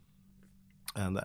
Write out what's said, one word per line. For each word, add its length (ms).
and 300